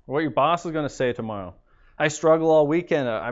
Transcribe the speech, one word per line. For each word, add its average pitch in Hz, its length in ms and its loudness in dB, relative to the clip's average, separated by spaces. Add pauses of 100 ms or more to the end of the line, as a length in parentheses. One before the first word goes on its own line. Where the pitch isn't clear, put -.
or 131 60 -8
what 156 80 -2
your 147 100 -4
boss 165 340 0
is 165 60 -8
gonna 156 160 -4
say 127 240 -2
tomorrow. 104 420 -8 (420)
I 151 120 0
struggle 160 420 2
all 156 160 6
weekend. 156 420 -2
I, 110 240 -4